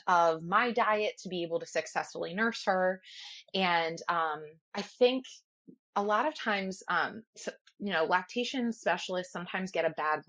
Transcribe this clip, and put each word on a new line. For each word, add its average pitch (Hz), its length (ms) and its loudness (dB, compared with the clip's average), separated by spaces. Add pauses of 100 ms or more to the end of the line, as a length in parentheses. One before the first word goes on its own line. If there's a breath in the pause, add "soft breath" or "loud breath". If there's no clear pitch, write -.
of 170 340 6
my 214 300 2
diet 214 460 2
to 196 100 -10
be 175 160 -2
able 165 160 -2
to 165 60 -12
successfully 165 680 -4
nurse 220 320 -2
her. 185 340 2 (540 loud breath)
And, 170 420 2 (120)
um, 160 340 0 (320)
I 208 80 -4
think 254 420 2 (720)
a 202 60 2
lot 214 240 2
of 311 80 -2
times, 190 520 -2
um, 123 380 0 (120)
so, - 140 -10 (300)
you 202 120 -4
know, 160 120 2
lactation 233 680 0
specialists 180 600 -2
sometimes 185 400 -6
get 165 120 2
a 160 60 2
bad 156 380 0